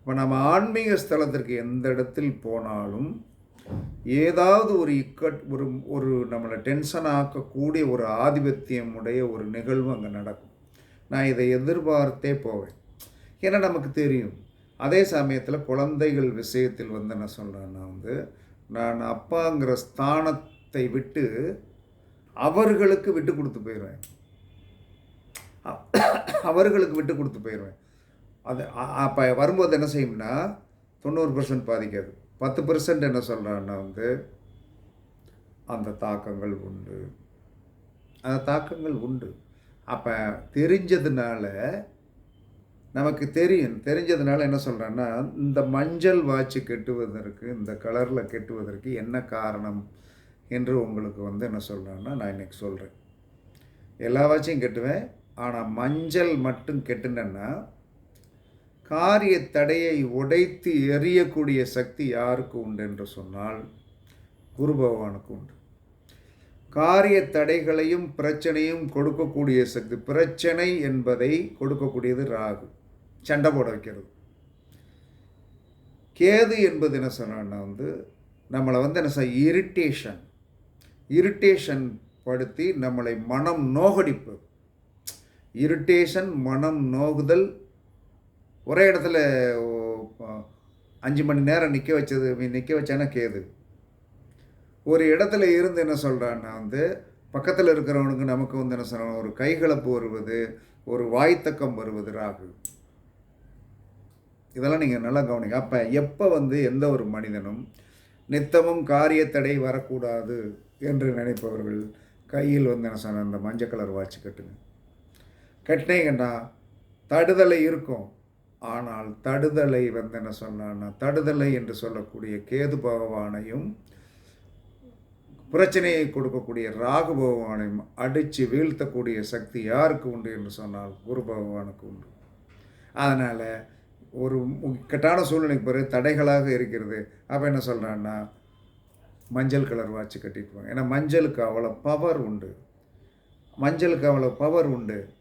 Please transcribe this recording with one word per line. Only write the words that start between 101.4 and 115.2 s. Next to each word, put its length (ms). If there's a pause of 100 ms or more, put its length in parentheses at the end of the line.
வருவது 380
ராகு. 300 (2000)
இதெல்லாம் 280
நீங்க 220
நல்லா 240
கவனிங்க. 320
அப்ப 180 (220)
எப்ப 340
வந்து 220 (120)
எந்த 140 (120)
ஒரு 100 (100)
மனிதனும் 460 (640)
நித்தமும் 640
காரிய 320 (120)
தடை 200 (100)
வரக்கூடாது 720 (520)
என்று 180 (120)
நினைப்பவர்கள் 600 (540)
கையில் 380
வந்து 180
என்ன 160
சொன்ன 220
அந்த 200
மஞ்சள் 240
கலர் 240
வாட்ச் 300
கட்டுங்க. 280 (1120)